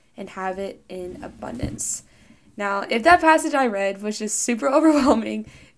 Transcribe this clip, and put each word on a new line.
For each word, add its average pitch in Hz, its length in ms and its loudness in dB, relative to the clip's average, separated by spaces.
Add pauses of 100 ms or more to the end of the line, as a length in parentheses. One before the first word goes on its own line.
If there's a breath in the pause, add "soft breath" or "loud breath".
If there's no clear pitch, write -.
(160 soft breath)
and 190 140 -14
have 190 300 -6
it - 280 -10
in 180 360 -12
abundance." - 800 -8 (520 soft breath)
Now, 202 320 -4
if 226 140 0
that 339 180 6
passage 320 340 4
I 269 120 2
read 196 360 -2
was 208 160 -6
just 214 220 -4
super 240 280 -2
<laughs> 262 40 0
overwhelming, 254 720 4 (320 loud breath)